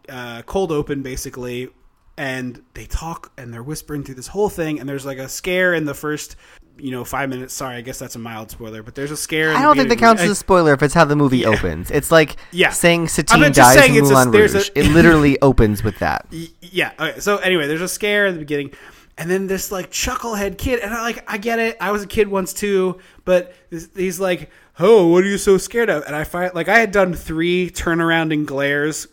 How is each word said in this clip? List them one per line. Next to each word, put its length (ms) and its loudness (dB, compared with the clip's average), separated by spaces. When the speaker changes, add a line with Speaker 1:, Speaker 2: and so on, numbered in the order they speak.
Speaker 1:
uh, 340 -14
cold 280 -4
open, 320 -4
basically, 640 -12
and 440 -8
they 120 -18
talk, 520 -10
and 160 -18
they're 80 -16
whispering 420 -10
through 120 -16
this 120 -18
whole 220 -2
thing, 300 -6
and 100 -12
there's, 160 -8
like, 140 -10
a 100 -12
scare 460 -2
in 100 -2
the 80 -6
first, 420 -10
you 140 -12
know, 140 -8
five 260 -6
minutes. 240 -12
Sorry, 220 -10
I 60 -14
guess 180 -14
that's 160 -14
a 40 -14
mild 300 -14
spoiler, 320 -14
but 140 -18
there's 160 -8
a 60 -8
scare 340 -2
in 60 2
Speaker 2:
I 20 4
Speaker 1:
the 60 4
Speaker 2:
don't 100 8
think 140 2
that 80 4
Speaker 1:
beginning. 200 6
Speaker 2:
counts 60 0
as 80 2
a 40 -2
spoiler 380 4
if 80 2
it's 140 0
how 100 6
the 100 0
movie 240 2
Speaker 1:
Yeah. 100 0
Speaker 2:
opens. 420 -2
It's 180 -2
like 280 4
Speaker 1:
Yeah. 200 2
Speaker 2:
saying 300 2
Speaker 1:
I'm 80 -2
Speaker 2:
Satine 320 2
Speaker 1:
just 40 2
Speaker 2:
dies 200 10
Speaker 1:
saying 180 6
Speaker 2:
in 60 6
Speaker 1:
it's 80 4
a, 40 6
Speaker 2:
Moulin 180 6
Speaker 1:
there's 240 6
a 40 2
Speaker 2:
Rouge. 140 -2
It 180 2
literally 480 6
Speaker 1:
<laughs> 40 2
Speaker 2:
opens 400 4
with 160 -4
that. 320 -4
Speaker 1:
Y-, 160 -14
yeah. 380 -4
Okay. 200 -6
So 180 -2
anyway, 300 0
there's 140 -4
a 60 -6
scare 380 -2
in 80 0
the 60 -8
beginning, 320 -6
and 100 -8
then 160 -2
this, 260 -6
like, 200 -10
chucklehead 640 -6
kid, 220 -4
and 160 -8
I, 80 -6
like, 280 -8
I 60 -6
get 220 -4
it. 200 -4
I 120 -4
was 100 -4
a 60 -14
kid 220 0
once 240 -4
too, 440 -2
but 280 0
this, 240 -14
he's 240 -6
like, 320 -4
"Oh, 280 6
what 160 6
are 40 0
you 120 -2
so 180 4
scared 320 -2
of?" 160 -2
And 100 -8
I 80 -4
find, 300 -6
like, 160 -4
I 80 4
had 140 2
done 240 2
three 560 -4
turnaround 600 -2
and 140 -2
glares 680 -4